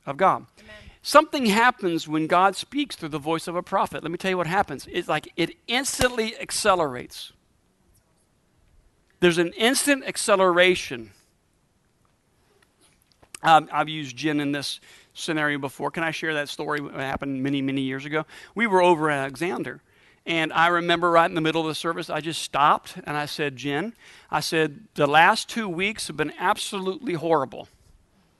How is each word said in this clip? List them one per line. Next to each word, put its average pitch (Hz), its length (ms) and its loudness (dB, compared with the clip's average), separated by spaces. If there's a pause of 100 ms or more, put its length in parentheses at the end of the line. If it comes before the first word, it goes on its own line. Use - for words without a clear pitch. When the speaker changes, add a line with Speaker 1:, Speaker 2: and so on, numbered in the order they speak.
Speaker 1:
of 143 120 -8
God. 170 300 2 (140)
Speaker 2:
Amen. - 140 -20 (320)
Speaker 1:
Something 302 400 4
happens 202 640 2
when 156 180 0
God 180 300 4
speaks - 400 -6
through 160 140 -10
the 151 80 -6
voice 156 280 -4
of 175 100 -6
a 180 60 -6
prophet. 196 400 -4
Let 160 80 -8
me 175 60 -6
tell 190 140 -4
you 185 80 0
what 170 80 -2
happens. 165 440 -2
It's 175 160 -6
like 156 300 -4
it 165 180 -2 (120)
instantly 240 720 -2
accelerates. - 960 -2 (1900)
There's 175 160 4
an 170 160 0
instant 269 540 2
acceleration. 180 1040 2 (2250)
Um, 156 280 6
I've 151 200 -2
used 147 260 -8
Jen 147 240 -2
in 143 120 -2
this 143 280 -8 (320)
scenario 147 460 -2
before. 143 320 -6
Can 165 140 -4
I 160 60 -2
share 160 240 -4
that 147 140 -4
story 151 320 -6
that 143 140 -12
happened 139 480 -6
many, 139 180 0
many 135 220 -2
years 135 240 -8
ago? 156 180 -2 (300)
We 226 120 -2
were 185 160 4
over 160 280 4
at 143 80 0
Alexander, 139 640 -6 (420)
and 160 300 -2
I 165 140 4
remember 175 420 2
right 170 160 6
in 185 80 -2
the 160 80 -2
middle 156 180 0
of 160 80 -2
the 151 60 -4
service, 165 340 -6
I 156 140 -4
just 156 180 -6
stopped, 151 640 2
and 147 100 -6
I 147 120 -4
said, 143 300 -6
"Jen," 143 380 -4 (360)
I - 100 0
said, 156 540 -2
"the 147 120 2
last 165 440 6
two 226 180 -4
weeks 190 380 -4
have 156 100 -12
been 147 220 -2
absolutely 190 760 -4
horrible." 147 560 0 (720)